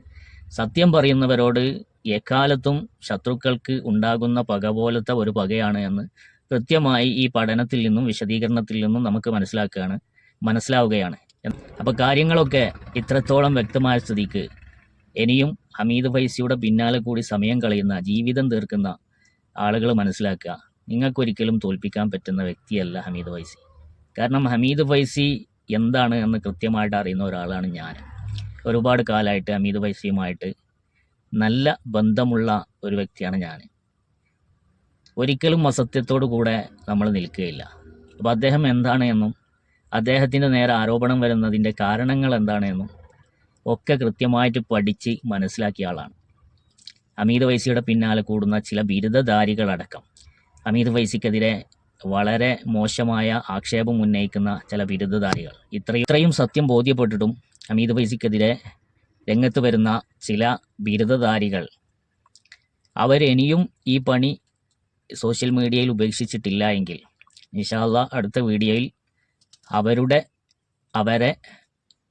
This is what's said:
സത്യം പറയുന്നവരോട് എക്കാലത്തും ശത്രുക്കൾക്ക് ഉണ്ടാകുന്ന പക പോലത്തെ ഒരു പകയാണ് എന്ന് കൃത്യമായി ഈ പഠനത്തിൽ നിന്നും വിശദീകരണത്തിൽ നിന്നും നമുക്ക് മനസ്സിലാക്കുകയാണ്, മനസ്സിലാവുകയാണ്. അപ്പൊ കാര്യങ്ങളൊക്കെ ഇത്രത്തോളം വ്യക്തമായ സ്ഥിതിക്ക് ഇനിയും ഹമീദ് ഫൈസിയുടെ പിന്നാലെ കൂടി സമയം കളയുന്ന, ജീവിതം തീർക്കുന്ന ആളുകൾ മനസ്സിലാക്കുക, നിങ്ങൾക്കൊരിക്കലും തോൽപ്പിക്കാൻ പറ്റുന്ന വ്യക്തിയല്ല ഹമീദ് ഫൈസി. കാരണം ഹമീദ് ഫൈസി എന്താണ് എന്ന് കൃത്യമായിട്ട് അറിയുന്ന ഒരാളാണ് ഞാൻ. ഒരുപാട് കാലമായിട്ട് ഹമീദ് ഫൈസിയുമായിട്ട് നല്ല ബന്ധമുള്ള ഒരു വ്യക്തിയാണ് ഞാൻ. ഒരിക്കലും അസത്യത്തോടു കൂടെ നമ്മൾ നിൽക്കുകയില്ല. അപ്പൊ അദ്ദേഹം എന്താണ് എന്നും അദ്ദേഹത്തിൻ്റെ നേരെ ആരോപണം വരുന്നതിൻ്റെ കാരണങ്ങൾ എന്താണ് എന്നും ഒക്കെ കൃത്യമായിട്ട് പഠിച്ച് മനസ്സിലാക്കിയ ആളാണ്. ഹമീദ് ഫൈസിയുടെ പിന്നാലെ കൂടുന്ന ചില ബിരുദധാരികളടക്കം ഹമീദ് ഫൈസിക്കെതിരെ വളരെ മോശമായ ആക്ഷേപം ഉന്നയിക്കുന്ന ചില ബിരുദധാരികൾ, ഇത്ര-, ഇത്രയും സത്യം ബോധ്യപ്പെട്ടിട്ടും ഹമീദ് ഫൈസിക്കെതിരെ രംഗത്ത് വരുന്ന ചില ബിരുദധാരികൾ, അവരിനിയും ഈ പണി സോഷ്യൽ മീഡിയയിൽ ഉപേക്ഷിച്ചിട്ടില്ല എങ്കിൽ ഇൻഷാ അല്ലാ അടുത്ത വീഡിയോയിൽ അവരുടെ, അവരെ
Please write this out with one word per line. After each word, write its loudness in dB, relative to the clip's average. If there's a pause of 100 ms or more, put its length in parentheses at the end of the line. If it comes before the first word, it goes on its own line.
(580)
സത്യം 4
പറയുന്നവരോട് 4 (580)
എക്കാലത്തും 0 (300)
ശത്രുക്കൾക്ക് -4 (160)
ഉണ്ടാകുന്ന 0 (100)
പക -2 (120)
പോലത്തെ -2
ഒരു 0
പകയാണ് 0
എന്ന് -4 (480)
കൃത്യമായി 2 (140)
ഈ 4 (100)
പഠനത്തിൽ 0
നിന്നും 2
വിശദീകരണത്തിൽ -2
നിന്നും 0
നമുക്ക് -2
മനസ്സിലാക്കുകയാണ്, -2 (500)
മനസ്സിലാവുകയാണ്. 0 (600)
അപ്പൊ 0 (120)
കാര്യങ്ങളൊക്കെ 2 (380)
ഇത്രത്തോളം 2
വ്യക്തമായ 0
സ്ഥിതിക്ക് -4 (800)
ഇനിയും 2 (260)
ഹമീദ് 0
ഫൈസിയുടെ 0
പിന്നാലെ 2
കൂടി -2 (120)
സമയം 0
കളയുന്ന, 0 (160)
ജീവിതം 0
തീർക്കുന്ന -2 (760)
ആളുകൾ 2 (100)
മനസ്സിലാക്കുക, -4 (340)
നിങ്ങൾക്കൊരിക്കലും -2
തോൽപ്പിക്കാൻ -4
പറ്റുന്ന -4
വ്യക്തിയല്ല -6 (100)
ഹമീദ് -8
ഫൈസി. -16 (600)
കാരണം 0
ഹമീദ് 2
ഫൈസി 2 (480)
എന്താണ് 2
എന്ന് 0
കൃത്യമായിട്ട് -2
അറിയുന്ന -4
ഒരാളാണ് -4
ഞാൻ. -12 (760)
ഒരുപാട് 2
കാലമായിട്ട് 0
ഹമീദ് -2
ഫൈസിയുമായിട്ട് -4 (960)
നല്ല 2 (200)
ബന്ധമുള്ള 2 (360)
ഒരു -4
വ്യക്തിയാണ് -6
ഞാൻ. -14 (1600)
ഒരിക്കലും 2
അസത്യത്തോടു 0
കൂടെ 0 (320)
നമ്മൾ 2 (100)
നിൽക്കുകയില്ല. -6 (540)
അപ്പൊ -2
അദ്ദേഹം 2 (100)
എന്താണ് 2
എന്നും 2 (680)
അദ്ദേഹത്തിൻ്റെ 2
നേരെ 4
ആരോപണം 2
വരുന്നതിൻ്റെ 2 (100)
കാരണങ്ങൾ 0 (100)
എന്താണ് 0
എന്നും -6 (840)
ഒക്കെ 0
കൃത്യമായിട്ട് 0 (120)
പഠിച്ച് 0 (200)
മനസ്സിലാക്കിയ -4
ആളാണ്. -10 (1080)
ഹമീദ് 2
ഫൈസിയുടെ 0
പിന്നാലെ 2
കൂടുന്ന 0 (120)
ചില -2 (100)
ബിരുദധാരികളടക്കം 0 (640)
ഹമീദ് 2
ഫൈസിക്കെതിരെ 0 (600)
വളരെ 2 (260)
മോശമായ 0 (260)
ആക്ഷേപം -2
ഉന്നയിക്കുന്ന 0 (180)
ചില -4 (100)
ബിരുദധാരികൾ, -2 (240)
ഇത്ര-, -2
ഇത്രയും 4
സത്യം 0
ബോധ്യപ്പെട്ടിട്ടും 2 (360)
ഹമീദ് 0
ഫൈസിക്കെതിരെ 0 (800)
രംഗത്ത് 2
വരുന്ന 2 (380)
ചില 0 (440)
ബിരുദധാരികൾ, 0 (1400)
അവരിനിയും 4 (320)
ഈ 2 (120)
പണി 2 (800)
സോഷ്യൽ -2
മീഡിയയിൽ 2
ഉപേക്ഷിച്ചിട്ടില്ല -2 (160)
എങ്കിൽ -6 (580)
ഇൻഷാ -4
അല്ലാ 2 (160)
അടുത്ത -2 (100)
വീഡിയോയിൽ 0 (920)
അവരുടെ, 2 (800)
അവരെ 2 (800)